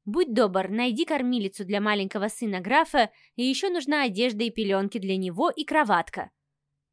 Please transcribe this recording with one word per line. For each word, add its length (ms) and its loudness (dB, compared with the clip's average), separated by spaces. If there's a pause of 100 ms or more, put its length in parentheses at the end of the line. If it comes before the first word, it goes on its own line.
будь 280 0
добр, 360 2
найди 360 0
кормилицу 600 -2
для 160 0
маленького 480 0
сына 320 -4
графа, 500 2 (240)
и 80 -4
еще 260 0
нужна 360 0
одежда 400 0
и 60 -2
пеленки 480 0
для 180 -2
него, 340 0
и 140 -6
кроватка». 640 0 (640)